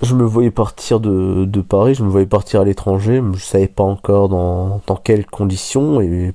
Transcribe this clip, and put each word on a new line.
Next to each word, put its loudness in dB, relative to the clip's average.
Je 0
me 2
voyais 2
partir -2
de, 0
de -2
Paris, 2
je -2
me 0
voyais 2
partir 0
à 2
l'étranger, 0
mais -2
je -10
savais 0
pas -2
encore 0
dans, -2
dans -2
quelles 0
conditions -2
et -2